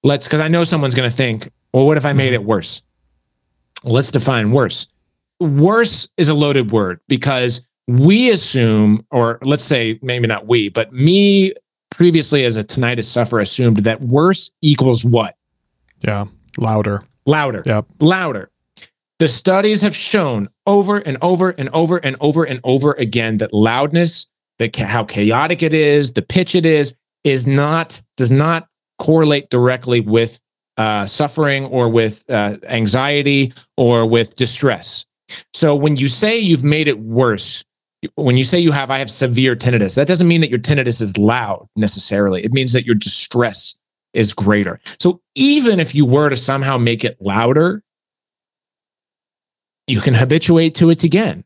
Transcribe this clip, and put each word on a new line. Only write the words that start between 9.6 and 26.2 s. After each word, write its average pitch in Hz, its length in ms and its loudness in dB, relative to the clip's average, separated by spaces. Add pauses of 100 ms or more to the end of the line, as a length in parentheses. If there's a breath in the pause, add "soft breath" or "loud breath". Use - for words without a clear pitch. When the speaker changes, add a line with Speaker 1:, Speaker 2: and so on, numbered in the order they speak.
Speaker 1:
say 117 400 -2
maybe 123 240 -4
not 107 200 -4
we, 110 220 0
but 110 240 -4
me 190 600 2 (360)
previously 156 560 2
as 113 120 0
a 104 60 -6
tinnitus 120 420 -2
sufferer 120 340 0
assumed 120 380 2
that 110 240 0
worse 147 500 2 (100)
equals 131 420 2
what? 113 320 0 (680)
Speaker 2:
Yeah, 101 240 -4 (320)
louder. 107 460 0 (220)
Speaker 1:
Louder. 139 400 0
Speaker 2:
Yep. 107 200 -2 (140)
Speaker 1:
Louder. 156 520 0 (680 loud breath)
The 160 80 2
studies 196 540 0
have 202 140 0
shown 127 540 -2 (160)
over 202 320 2
and 147 240 -6
over 180 300 0
and 135 220 -8
over 165 240 0
and 139 240 -4
over 151 220 0
and 131 200 -6
over 135 300 2
again 113 460 -2
that - 140 -4
loudness, 139 760 0 (300)
that 113 140 -4
cha-, 113 120 -6
how 107 180 -2
chaotic 117 600 0
it 156 100 0
is, 147 400 2
the 104 100 -2